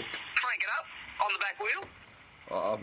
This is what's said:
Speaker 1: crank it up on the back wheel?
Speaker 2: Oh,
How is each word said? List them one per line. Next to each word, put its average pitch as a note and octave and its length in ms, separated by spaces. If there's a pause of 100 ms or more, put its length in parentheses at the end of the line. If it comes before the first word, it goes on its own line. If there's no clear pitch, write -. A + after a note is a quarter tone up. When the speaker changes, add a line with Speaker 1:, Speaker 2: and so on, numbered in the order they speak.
(400)
Speaker 1:
crank A#3+ 240
it G3 60 (100)
up D#4 60 (400)
on G#3 80
the F#3+ 100
back G3 160
wheel? G4+ 240 (680)
Speaker 2:
Oh, F#2+ 320